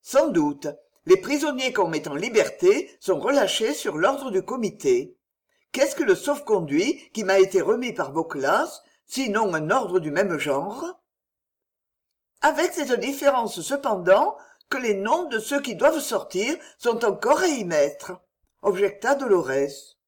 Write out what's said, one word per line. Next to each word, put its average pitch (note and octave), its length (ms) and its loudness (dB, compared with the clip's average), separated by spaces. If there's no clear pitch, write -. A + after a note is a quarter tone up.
Sans D4+ 200 4
doute. D3 400 0
Les F#3 100 8
prisonniers C4 560 -2
qu'on F#3+ 140 0
met D#3 200 -6
en C#3+ 60 -8
liberté G#3 880 2
sont F#3 200 0
relâchés A3+ 540 2
sur F#3+ 240 -6
l'ordre C4+ 320 0
du F#3+ 140 -2
comité. F#3+ 760 -2
Qu'est-ce C4+ 240 0
que D#4+ 80 -2
le G3+ 100 4
sauf-conduit G3+ 960 -2
qui A3 120 -6
m'a F#3+ 160 4
été F#3+ 200 4
remis A#3 320 0
par C#3+ 200 -6
Vauclas, D#3+ 720 -2
sinon A3 480 0
un D#3 160 -2
ordre G3 280 0
du D3+ 120 -4
même F3 260 0
genre ? A3+ 640 -4
Avec D#4 320 2
cette B3+ 260 -2
différence B3+ 640 0
cependant C4+ 760 2
que C#4 80 -2
les A#3 160 -2
noms C4 340 0
de A3+ 120 -4
ceux C#4+ 200 -2
qui B3 140 -6
doivent C#4+ 280 2
sortir A3+ 540 -4
sont A#3 260 -2
encore A#3 360 2
à F#4 80 2
y B3 180 -2
mettre, D3+ 480 -2
objecta G3+ 540 0
Dolorès. D3 840 0